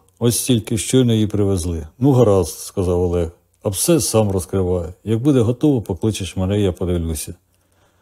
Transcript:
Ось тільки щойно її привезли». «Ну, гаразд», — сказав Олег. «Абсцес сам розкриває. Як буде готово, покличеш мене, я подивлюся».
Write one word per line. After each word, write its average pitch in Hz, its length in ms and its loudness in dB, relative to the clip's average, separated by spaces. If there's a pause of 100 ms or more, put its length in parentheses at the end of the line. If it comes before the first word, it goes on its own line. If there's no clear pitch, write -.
(180)
Ось 117 240 0
тільки 117 360 -2
щойно 123 340 2
її 110 140 2
привезли». 90 600 -2 (120)
«Ну, 135 140 4
гаразд», — 101 460 4
сказав 90 420 -2
Олег. 87 300 0 (320)
«Абсцес 117 460 0
сам 107 220 2
розкриває. 90 640 -2 (100)
Як 110 140 -2
буде 131 220 2
готово, 120 420 0
покличеш 95 540 -4
мене, 95 240 0
я 95 120 2
подивлюся». 85 640 -4 (680)